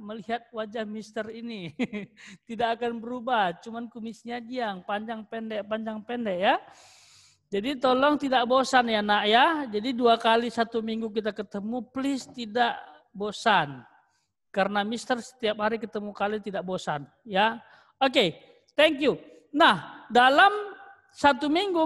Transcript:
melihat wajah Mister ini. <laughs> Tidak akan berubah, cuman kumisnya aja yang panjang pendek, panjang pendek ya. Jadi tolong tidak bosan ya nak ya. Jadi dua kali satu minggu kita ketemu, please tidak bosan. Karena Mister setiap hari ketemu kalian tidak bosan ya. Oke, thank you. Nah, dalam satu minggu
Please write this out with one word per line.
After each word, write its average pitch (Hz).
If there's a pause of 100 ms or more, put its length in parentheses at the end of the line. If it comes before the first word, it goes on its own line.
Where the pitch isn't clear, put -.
melihat 220
wajah 220
Mister 214
ini. 226
<laughs> 208
Tidak 226
akan 233
berubah, 233
cuman 233
kumisnya 233
aja 233
yang 185
panjang 220
pendek, 220
panjang 220
pendek 214
ya. 240 (960)
Jadi 220
tolong 262
tidak 254
bosan 254
ya 214
nak 208
ya. 285
Jadi 208
dua 233
kali 233
satu 226
minggu 220
kita 214
ketemu, 214
please 269
tidak 233 (320)
bosan. 185 (640)
Karena 196
Mister 240
setiap 214
hari 214
ketemu 208
kalian 208
tidak 185
bosan 180 (240)
ya. 220 (400)
Oke, 254 (320)
thank 302
you. 208 (320)
Nah, 277
dalam 285 (420)
satu 285
minggu 339